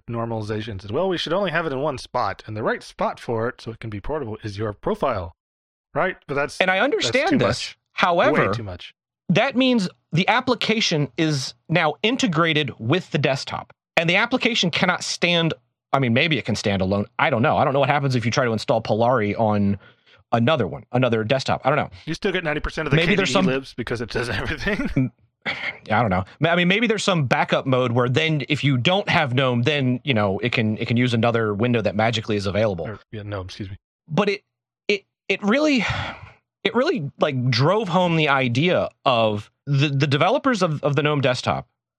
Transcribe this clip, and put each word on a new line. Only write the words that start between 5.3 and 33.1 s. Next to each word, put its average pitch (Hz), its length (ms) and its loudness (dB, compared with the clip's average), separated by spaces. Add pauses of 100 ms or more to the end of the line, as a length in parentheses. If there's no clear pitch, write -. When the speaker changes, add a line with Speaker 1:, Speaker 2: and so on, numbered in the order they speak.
Speaker 1:
Right? 175 220 0 (100)
But 139 100 -6
that's, 143 260 -2
Speaker 2:
And 185 100 4
I 190 40 2
Speaker 1:
that's 202 100 2
Speaker 2:
understand 285 460 0
Speaker 1:
too 277 80 2
Speaker 2:
this. - 80 2
Speaker 1:
much. - 300 -4 (140)
Speaker 2:
However, 180 560 2
Speaker 1:
Way 98 60 0
too 113 100 -6
much. 92 300 -14 (340)
Speaker 2:
that 214 300 2
means 247 320 2 (240)
the 175 160 2
application 220 880 0
is 151 360 -2 (140)
now 160 340 2
integrated 165 800 2
with 143 320 -2
the 165 60 -2
desktop, - 560 -2 (240)
and 165 120 2
the 175 60 2
application 233 560 0
cannot 180 320 0
stand, 170 500 0 (380)
I 139 80 4
mean, 120 140 2
maybe 151 240 2
it 101 80 -4
can 107 100 -2
stand 98 260 0
alone. 101 260 0 (120)
I 147 100 2
don't 117 120 0
know. 123 160 2
I 120 80 4
don't 139 80 0
know 143 80 2
what 131 80 2
happens 143 260 2
if 117 80 0
you 117 80 0
try 135 140 2
to 113 80 0
install 113 280 0
Polari 113 560 0
on 104 420 2 (520)
another 117 360 2
one, 127 240 -10
another 117 320 2
desktop. 113 420 0
I - 40 4
don't 147 100 2
know. - 100 -4 (160)
Speaker 1:
You 156 80 -6
still 196 180 -2
get 175 120 -4
ninety 151 160 -4
percent 151 280 -6
of 151 40 0
the 147 60 4
Speaker 2:
Maybe 175 180 2
there's 190 140 0
Speaker 1:
K - 40 -2
D 196 60 4
E - 20 4
Speaker 2:
some 190 60 2
Speaker 1:
libs 135 260 -4
because 117 260 -6
it 113 120 -8
does 120 180 -4
everything. 180 880 -2
<laughs> - 40 -20 (260)
Speaker 2:
Mm, - 420 -10
I 107 120 2
don't 113 80 0
know. 92 160 0 (220)
I 170 100 4
mean, 175 100 2
maybe 208 180 2
there's 214 180 0
some 170 220 2
backup 151 400 2
mode 127 280 2
where 123 160 2
then 156 400 0
if 147 120 -2
you 135 160 2
don't 185 300 2
have 151 260 0
gnome, 127 300 2
then, 127 400 0
you 143 100 0
know, 104 260 2
it 117 120 -2
can, 110 260 0
it 117 120 -6
can 117 80 2
use 123 160 2
another 113 400 0
window 117 280 2
that 95 140 -2
magically 110 400 0
is 98 100 -4
available. 98 400 -2
Speaker 1:
Or, 104 140 -10 (140)